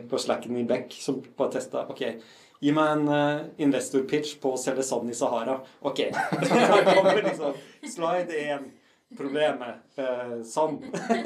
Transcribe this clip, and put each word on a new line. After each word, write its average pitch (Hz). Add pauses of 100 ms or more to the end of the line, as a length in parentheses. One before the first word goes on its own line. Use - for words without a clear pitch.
på 123
Slacken 120
i 120
Beck 123
som 135 (140)
bare 127
testet, 131
«OK, 117 (460)
gi 143
meg 156
en, 151
eh, 147 (160)
investor 135
pitch 147
på 131
å 127
selge 131
sand 117
i 120
Sahara.» 123 (200)
OK. -
<laughs> -
Her -
kommer 190
liksom 147 (300)
slide 170 (140)
en. 135 (400)
Problemet, 135 (200)
eh, 123
sand. - (420)